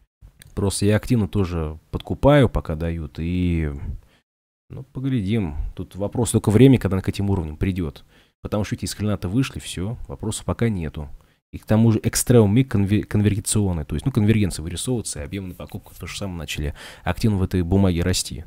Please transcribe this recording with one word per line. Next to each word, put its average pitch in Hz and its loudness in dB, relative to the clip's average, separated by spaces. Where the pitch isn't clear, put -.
Просто 98 0
я 104 4
активно 107 2
тоже 85 -2
подкупаю, 127 4
пока 80 -4
дают, 82 -4
и, 85 0
ну, - -14
поглядим. 110 -2
Тут 90 -12
вопрос 101 -2
только 110 2
времени, 120 10
когда 98 0
она 95 0
к - -4
этим 101 -2
уровням 80 -2
придёт. 90 -4
Потому 104 -4
что, - -6
видите, - -8
из - -8
хрена-то 104 -2
вышли, 131 -2
всё, 107 -8
вопросов - -8
пока 104 0
нету. 80 -4
И - -12
к - -16
тому 110 4
же 107 4
экстремум 110 4
миг 131 2
конве-, 101 2
конвергенционный. 101 0
То - -6
есть, 73 -2
ну, 135 0
конвергенция 104 2
вырисовывается, 90 -6
и 73 -8
объёмы 92 -10
на 90 -12
покупку - -14
то 90 -14
же - -12
самое 92 -8
начали 73 -6
активно 101 0
в 92 0
этой 92 0
бумаге 90 2
расти. - -4